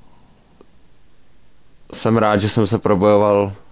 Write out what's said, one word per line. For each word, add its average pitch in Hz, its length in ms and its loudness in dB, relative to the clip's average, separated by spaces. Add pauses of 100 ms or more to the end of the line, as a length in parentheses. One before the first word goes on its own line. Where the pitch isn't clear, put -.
(1900)
jsem 110 240 -2
rád, 107 240 2
že 104 80 -2
jsem 107 180 -2
se 101 120 -2
probojoval, 101 760 0 (200)